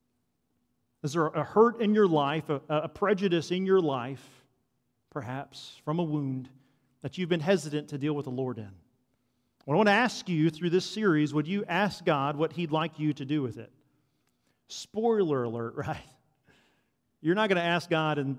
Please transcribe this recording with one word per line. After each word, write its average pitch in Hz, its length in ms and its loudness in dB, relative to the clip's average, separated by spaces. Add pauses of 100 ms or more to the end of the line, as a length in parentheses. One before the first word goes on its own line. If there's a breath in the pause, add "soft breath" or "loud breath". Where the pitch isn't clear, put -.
(1040)
Is 143 100 -4
there 160 140 2
a 156 160 -2
hurt 226 380 4
in 214 120 2
your 214 140 6
life, 151 420 0
a, 139 200 -2
a 156 200 0
prejudice 190 600 0
in 185 140 -2
your 190 160 6
life, 135 440 -4 (840)
perhaps, - 760 -12
from 156 140 0
a 175 40 2
wound 139 460 -4 (520 soft breath)
that - 160 -10
you've 180 120 -2
been 170 120 0
hesitant 151 480 0
to 147 80 -8
deal 147 160 -2
with 143 120 -4
the 131 60 -8
Lord 127 260 -4
in? 104 120 -12 (960)
What 139 100 0
I - 20 6
wanna 208 140 6
ask 226 360 0
you 165 220 4
through 160 220 -4
this 180 140 2
series, 156 480 2
would 147 140 0
you 196 200 -2
ask 180 360 -2
God 143 340 0
what 160 160 -2
he'd 165 180 -4
like 156 280 -2
you 151 140 0
to 143 120 -8
do 147 160 -2
with 113 160 -6
it? 113 140 -18 (960)
Spoiler 202 760 0
alert, 117 320 -6
<laughs> 143 120 -6
right? - 160 -8 (1160 soft breath)
You're 160 140 2
not 214 140 0
gonna 180 120 2
ask 170 280 0
God 156 280 0
and 135 220 -4